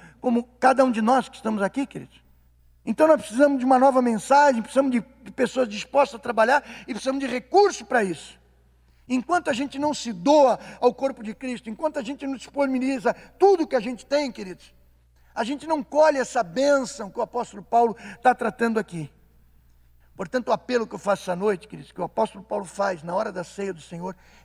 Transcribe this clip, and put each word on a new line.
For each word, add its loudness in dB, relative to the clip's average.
como 0
cada 4
um 2
de -2
nós 2
que -20
estamos -4
aqui, -2
queridos. -16
Então 2
nós 6
precisamos 2
de -4
uma 6
nova 4
mensagem, 4
precisamos 0
de, 0
de -20
pessoas -2
dispostas 0
a -20
trabalhar 2
e -10
precisamos -4
de -6
recurso 2
para 2
isso. -8
Enquanto -2
a 0
gente -6
não -2
se -8
doa 4
ao 2
corpo -6
de -12
Cristo, -10
enquanto -6
a -4
gente -10
não -8
disponibiliza -2
tudo 4
que -2
a 0
gente -8
tem, -2
queridos, -14
a -2
gente -8
não -2
colhe 4
essa -2
bênção 0
que -10
o 0
apóstolo -8
Paulo 2
tá 6
tratando -2
aqui. -8
Portanto, -6
o 2
apelo -2
que -14
eu -10
faço -2
essa -4
noite, -2
queridos, -18
que -14
o -6
apóstolo -4
Paulo -8
faz -4
na -6
hora -2
da -8
ceia -10
do -20
Senhor, -12